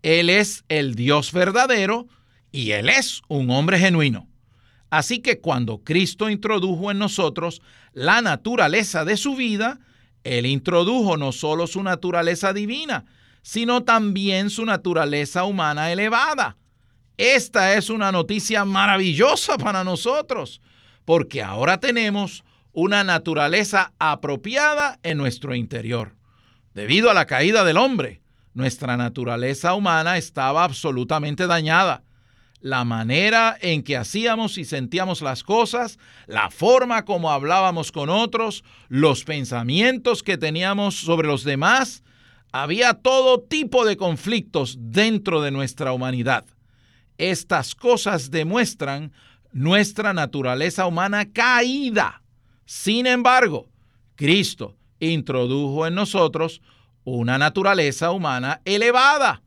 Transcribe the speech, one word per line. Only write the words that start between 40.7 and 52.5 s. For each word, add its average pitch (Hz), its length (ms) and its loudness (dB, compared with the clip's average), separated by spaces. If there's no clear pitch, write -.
sobre 165 300 0
los 139 160 0
demás, 170 600 0
había 185 420 0
todo 262 460 4
tipo 254 460 0
de 208 100 2
conflictos 175 840 -4
dentro 185 600 0
de 143 100 -2
nuestra 135 420 -4
humanidad. 127 520 -2
Estas 170 580 -2
cosas 196 560 0
demuestran 156 840 -4
nuestra 202 600 2
naturaleza 147 760 -2
humana 196 460 -2
caída. 240 880 0